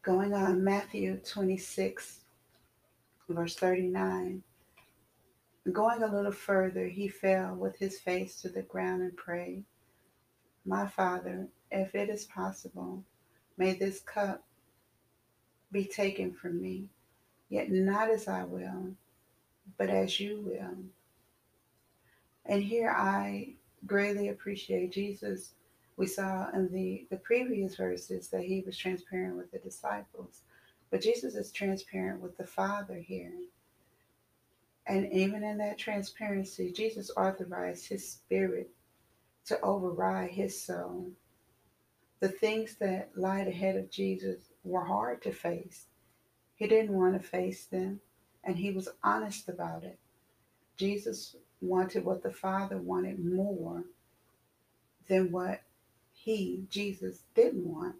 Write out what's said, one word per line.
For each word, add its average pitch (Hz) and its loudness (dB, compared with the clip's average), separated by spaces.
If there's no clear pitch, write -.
Going 196 4
on, 185 4
Matthew 196 2
twenty-six, 190 -2
verse 170 -2
thirty-nine. 185 2
Going 226 4
a 208 2
little 202 2
further, 185 2
he 190 -2
fell 190 2
with 190 -2
his 196 -4
face 185 -2
to - -6
the 190 -6
ground 185 -2
and 180 -4
prayed, 180 -6
"My 196 0
Father, 180 -2
if 190 -2
it 202 0
is 208 -6
possible, 185 -8
may 185 4
this 190 -2
cup 202 -2
be 196 2
taken 196 0
from 175 -4
me, 190 -6
yet 202 0
not 196 6
as 214 4
I 185 0
will, 185 -6
but 98 2
as - 4
you 208 -2
will." 185 -6
And 202 4
here 226 4
I 202 2
greatly 202 2
appreciate 185 -2
Jesus. 196 -4
We 190 2
saw 190 -2
in 185 2
the, 185 -2
the 185 -4
previous 226 0
verses 180 -4
that 185 -2
he 190 0
was 190 -8
transparent 185 -4
with 180 -10
the 190 -10
disciples, - -8
but 190 0
Jesus 233 2
is - -6
transparent 190 -2
with 180 -10
the 185 -8
Father 196 -2
here. 175 -8
And 196 2
even 196 2
in 208 -2
that 208 -2
transparency, 196 -4
Jesus 214 -4
authorized 180 -2
his 196 -6
spirit 180 0
to - 2
override 95 2
his 190 -2
soul. 180 -6
The 190 4
things 220 0
that 190 0
lied 190 0
ahead 190 2
of 190 -2
Jesus 190 -2
were 180 0
hard 214 0
to 196 -2
face. 175 -6
He 214 -2
didn't 214 6
want 185 6
to - -14
face 185 -2
them, 190 -2
and 175 0
he 196 0
was 190 -2
honest 208 0
about 170 -6
it. 185 -12
Jesus 202 -2
wanted 185 2
what - 0
the 196 -2
Father 196 -2
wanted 180 -2
more 175 0
than 190 6
what 180 -2
he, 190 -2
Jesus, 196 -4
didn't 226 8
want. 165 -4